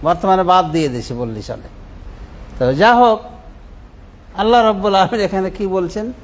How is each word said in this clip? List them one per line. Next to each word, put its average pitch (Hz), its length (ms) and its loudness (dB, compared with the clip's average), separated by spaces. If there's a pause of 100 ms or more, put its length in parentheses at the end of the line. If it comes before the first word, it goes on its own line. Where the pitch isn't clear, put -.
বর্তমানে 185 400 2
বাদ 175 280 4
দিয়ে 156 180 0
দিছি 123 240 -8
বললি 117 280 -6
চলে। 104 260 -12 (920)
তো 127 140 2
যা 214 220 4
হোক, 233 240 4 (1160)
আল্লাহ 226 280 4
রব্বুল 202 300 0
আলামিন 190 260 2
এখানে 190 280 -2
কি 196 180 -6
বলছেন? 190 440 -4 (120)